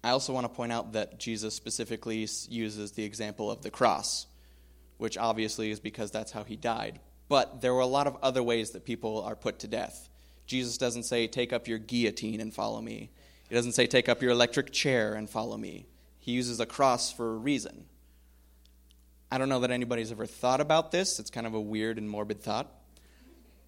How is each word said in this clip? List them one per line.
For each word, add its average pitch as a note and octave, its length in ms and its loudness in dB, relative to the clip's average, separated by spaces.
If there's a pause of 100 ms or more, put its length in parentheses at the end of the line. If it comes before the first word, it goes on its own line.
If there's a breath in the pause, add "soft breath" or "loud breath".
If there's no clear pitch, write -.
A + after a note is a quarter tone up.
I A#2 60 4
also C3+ 220 2
want B2+ 140 0
to - 20 -2
point A#2 240 -4
out A2+ 220 -4
that - 260 -2
Jesus A2 340 -4
specifically A2 680 -4
s-, - 260 -6
uses G#2+ 400 -4
the G#2+ 140 -4
example G#2+ 480 -4
of - 100 -8
the G#2+ 80 -6
cross, - 560 4 (720 soft breath)
which A2+ 180 -2
obviously A2 540 0
is G#2+ 80 -4
because G#2+ 320 -6
that's G#2+ 220 -6
how G#2+ 100 -8
he G#2+ 140 -10
died. A2+ 420 -2 (300)
But C3 320 4
there B2 120 4
were B2+ 80 4
a B2+ 60 4
lot C#3+ 220 4
of - 120 -4
other C3 220 4
ways A#2 280 2
that F#2+ 140 -12
people A2 380 -2
are G#2+ 140 -6
put - 240 -4
to G#2+ 80 -10
death. - 400 -6 (360 soft breath)
Jesus B2 320 -2
doesn't A#2+ 280 0
say, A#2 240 2
"Take B2 240 -2
up A#2+ 160 -2
your A2+ 100 -2
guillotine A2 640 0
and A2 120 -8
follow A2 280 -4
me." A2 300 -10 (380 soft breath)
He A#2 60 -6
doesn't A#2+ 180 2
say, B2 140 4
"Take B2 220 4
up A#2+ 140 4
your B2 100 4
electric A#2+ 400 4
chair A2+ 420 2
and G#2+ 160 -6
follow A2 260 -4
me." G#2+ 300 -10 (320 soft breath)
He - 140 -6
uses B2 260 0
a A2+ 80 0
cross - 460 4
for A2+ 220 -2
a A2+ 40 -6
reason. A2+ 480 -2 (1400 soft breath)
I B2+ 80 0
don't C3+ 100 2
know C3 120 4
that B2 100 2
anybody's A#2+ 400 0
ever G#2+ 160 -6
thought B2+ 340 2
about D#3+ 300 4
this. F#3 300 2
It's G#2+ 100 -12
kind A#2 160 -6
of A2 80 -6
a A2 60 0
weird A2 360 -2
and G#2+ 140 -6
morbid G#2 320 -4
thought. A2+ 340 -4 (920 soft breath)